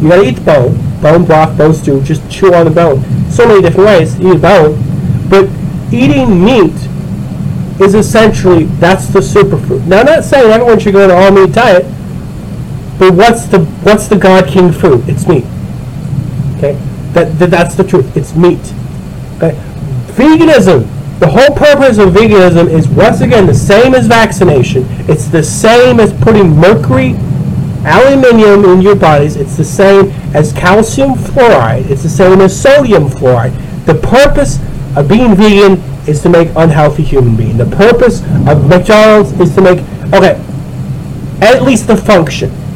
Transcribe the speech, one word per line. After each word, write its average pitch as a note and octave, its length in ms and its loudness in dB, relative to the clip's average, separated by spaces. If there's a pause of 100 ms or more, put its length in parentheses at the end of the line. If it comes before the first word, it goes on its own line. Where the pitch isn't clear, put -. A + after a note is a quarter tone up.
You D#3 80 2
gotta F3+ 140 4
eat A#3+ 120 -2
the - 60 -10
bone, C#3+ 360 0 (280)
bone E3 180 4
broth, D#3 320 0
bone D#3 180 2
stew, C#3 280 -2
just D3 200 -4 (100)
chew F#3+ 220 0
on E3+ 120 2
the D#3+ 60 2
bone. D#3 280 0 (300)
So - 180 2
many G#3+ 140 4
different F#3 260 2
ways F#3+ 280 0
to F3 120 -2
eat F#3 100 4
a - 20 -2
bone. D#3+ 340 2 (560)
But F#3+ 160 4 (480)
eating B3 500 0
meat G#3 300 2 (1040)
is G3 140 2
essentially, G3+ 680 2 (220)
that's F#3+ 220 -2
the G3 120 0
superfood. F#3 680 -2
Now, F3+ 140 2
I'm B3+ 80 2
not D4+ 160 2
saying B3+ 280 2
everyone A3+ 280 2
should G3+ 140 0
go G3 100 4
on F#3+ 80 4
an F3 60 4
all-meat F#3+ 360 4
diet, G#3+ 320 2 (1120)
but F#3 160 2
what's A3 320 0
the, G3 140 0 (260)
what's G#3+ 220 0
the G#3+ 100 0
God F#3 300 2
King F3+ 240 2
food? C#3 360 0
It's - 200 -4
meat. - 180 -2 (1120)
Okay? C#3+ 160 -2 (400)
That, D#3+ 240 -2
that, E3+ 140 0
that's E3+ 240 0
the G3 80 0
truth. F3+ 340 -2
It's - 180 -6
meat. E3+ 380 0 (640)
Okay? D#3+ 160 -4 (640)
Veganism, C4+ 680 2 (320)
the F3 80 2
whole C4+ 280 2
purpose C#4 420 2
of F#3+ 160 4
veganism F#3 540 4
is, D#3+ 200 0
once - 340 2
again, A#3 240 2
the D3+ 80 2
same A#3+ 400 2
as A#3+ 140 0
vaccination. G3 800 0 (260)
It's D3+ 160 -2
the E3 160 0
same A#3+ 560 2
as G#3+ 140 0 (120)
putting G3 300 2
mercury, A3+ 560 2 (760)
aluminum A3 800 4
in F#3 160 4
your G3 140 4
bodies. D3+ 400 0
It's - 220 -6
the D#3+ 80 -2
same G3 460 2 (220)
as - 200 0
calcium A3 600 0
fluoride. G#3+ 760 0
It's - 120 -4
the D#3+ 60 -4
same F#3+ 320 2
as F#3+ 180 2
sodium B3 500 2
fluoride. B2+ 440 -2 (320)
The D#3+ 100 0
purpose C#4+ 640 0 (380)
of D3 100 0
being A3 280 2
vegan G3+ 380 4 (340)
is D3+ 160 -2
to F3 60 0
make E3+ 260 2
unhealthy D#3+ 480 0
human A#2 320 0
being. - 220 -4
The B2 80 0
purpose A#3 560 0 (260)
of D3 200 2
McDonald's G#3+ 720 4
is E3+ 160 0
to F#3 60 2
make, F3+ 180 4 (340)
okay, F#3+ 220 2 (1040)
at B3+ 220 2
least C4 240 0
the G#3+ 100 2
function. F3 540 -2 (240)